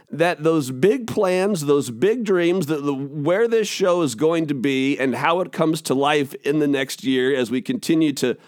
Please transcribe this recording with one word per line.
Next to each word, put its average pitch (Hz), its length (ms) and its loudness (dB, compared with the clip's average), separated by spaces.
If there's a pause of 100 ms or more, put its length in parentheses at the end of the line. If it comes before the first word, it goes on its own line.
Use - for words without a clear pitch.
(120)
that 156 320 0
those 156 260 2
big 202 380 0
plans, 185 580 0
those 143 260 2
big 208 340 0
dreams, 175 400 2
the, 156 160 -2
the, 143 120 -2
where 147 540 0
this 226 220 0
show 180 320 0
is 131 140 -2
going 160 320 0
to 143 60 -4
be 135 440 0
and 131 180 0
how 165 240 0
it 180 140 -6
comes 160 300 0
to 156 100 -2
life 139 400 0 (100)
in 147 160 0
the 147 80 2
next 139 380 -2
year 131 280 2
as 123 160 0
we 127 120 -2
continue 151 520 0
to 127 240 -2 (100)